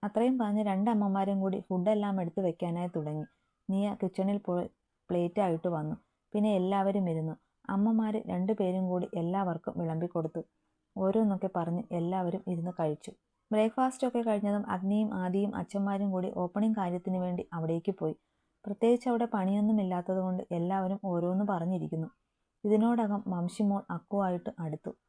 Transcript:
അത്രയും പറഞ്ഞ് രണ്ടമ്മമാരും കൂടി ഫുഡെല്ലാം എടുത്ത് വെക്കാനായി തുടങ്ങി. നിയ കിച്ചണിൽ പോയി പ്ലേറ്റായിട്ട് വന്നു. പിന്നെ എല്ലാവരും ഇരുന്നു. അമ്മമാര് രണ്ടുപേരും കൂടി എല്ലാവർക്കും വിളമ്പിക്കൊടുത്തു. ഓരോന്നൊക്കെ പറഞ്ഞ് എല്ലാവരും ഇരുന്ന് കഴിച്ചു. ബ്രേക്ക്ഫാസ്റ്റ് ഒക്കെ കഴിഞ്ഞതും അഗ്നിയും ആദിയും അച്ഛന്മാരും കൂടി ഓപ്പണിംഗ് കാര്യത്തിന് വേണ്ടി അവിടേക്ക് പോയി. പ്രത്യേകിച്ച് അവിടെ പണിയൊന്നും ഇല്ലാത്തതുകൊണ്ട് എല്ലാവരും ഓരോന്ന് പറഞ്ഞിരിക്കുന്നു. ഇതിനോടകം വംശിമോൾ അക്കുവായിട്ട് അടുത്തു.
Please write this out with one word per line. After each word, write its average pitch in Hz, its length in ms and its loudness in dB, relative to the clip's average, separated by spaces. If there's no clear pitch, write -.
അത്രയും 233 340 2
പറഞ്ഞ് 214 240 2
രണ്ടമ്മമാരും 196 760 2
കൂടി 190 200 0
ഫുഡെല്ലാം 196 600 0
എടുത്ത് 170 200 -2
വെക്കാനായി 175 480 -2
തുടങ്ങി. 151 360 -4
നിയ 202 320 0
കിച്ചണിൽ 190 360 0
പോയി 180 280 -2
പ്ലേറ്റായിട്ട് 175 580 0
വന്നു. 156 280 -4
പിന്നെ 208 240 2
എല്ലാവരും 190 540 2
ഇരുന്നു. 160 260 -2
അമ്മമാര് 214 580 2
രണ്ടുപേരും 185 640 0
കൂടി 180 260 0
എല്ലാവർക്കും 175 600 -2
വിളമ്പിക്കൊടുത്തു. 165 680 -2
ഓരോന്നൊക്കെ 196 600 2
പറഞ്ഞ് 170 260 -2
എല്ലാവരും 175 560 -2
ഇരുന്ന് 175 220 -2
കഴിച്ചു. 156 420 -4
ബ്രേക്ക്ഫാസ്റ്റ് 240 540 2
ഒക്കെ 240 140 0
കഴിഞ്ഞതും 208 500 0
അഗ്നിയും 202 440 0
ആദിയും 190 420 0
അച്ഛന്മാരും 196 540 -2
കൂടി 185 260 -2
ഓപ്പണിംഗ് 208 400 0
കാര്യത്തിന് 180 400 -2
വേണ്ടി 180 360 -2
അവിടേക്ക് 165 420 0
പോയി. 160 220 -2
പ്രത്യേകിച്ച് 233 440 2
അവിടെ 233 160 2
പണിയൊന്നും 208 560 2
ഇല്ലാത്തതുകൊണ്ട് 185 720 -2
എല്ലാവരും 185 540 -2
ഓരോന്ന് 180 400 0
പറഞ്ഞിരിക്കുന്നു. 165 640 -2
ഇതിനോടകം 214 640 4
വംശിമോൾ 190 640 0
അക്കുവായിട്ട് 180 680 -2
അടുത്തു. 156 340 -6